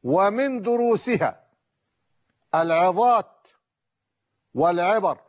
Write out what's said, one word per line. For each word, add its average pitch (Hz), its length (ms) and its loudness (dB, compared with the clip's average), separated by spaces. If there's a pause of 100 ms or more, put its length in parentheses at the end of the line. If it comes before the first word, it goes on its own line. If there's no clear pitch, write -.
ومن 208 580 0
دروسها 233 800 -2 (1120)
العظات 180 920 0 (1080)
والعبر 175 720 0